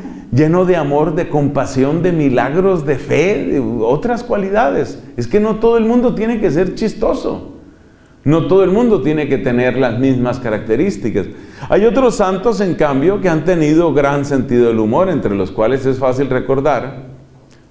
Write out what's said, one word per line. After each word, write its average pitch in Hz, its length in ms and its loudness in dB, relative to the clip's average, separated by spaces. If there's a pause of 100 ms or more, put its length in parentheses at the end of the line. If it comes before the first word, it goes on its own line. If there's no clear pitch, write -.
(320)
lleno 156 320 4
de 175 140 2
amor, 151 360 0
de 165 140 -2
compasión, 139 760 0
de 180 120 2
milagros, 151 720 0
de 143 100 0
fe, 190 500 0
de 160 140 0
otras 120 640 -2
cualidades. 196 800 -2 (140)
Es 120 100 -4
que 208 140 2
no 214 160 0
todo 233 200 2
el 226 60 2
mundo 240 320 2
tiene 220 240 -2
que 196 100 2
ser 175 260 0
chistoso. - 760 -4 (760)
No 156 220 2
todo 190 160 4
el 180 80 2
mundo 214 300 2
tiene 151 260 0
que 135 100 0
tener 123 400 0
las 120 220 0
mismas 123 400 0
características. 110 880 -2 (400)
Hay 190 160 2
otros 233 320 2
santos, 196 460 0
en 180 140 -2
cambio, 151 440 0
que 185 80 0
han 156 160 0
tenido 160 500 2
gran 143 300 2
sentido 120 460 2
del 110 100 2
humor, 135 300 2
entre 107 260 -2
los 92 160 -2
cuales 123 340 0
es 131 140 0
fácil 131 300 0
recordar 131 800 -2 (640)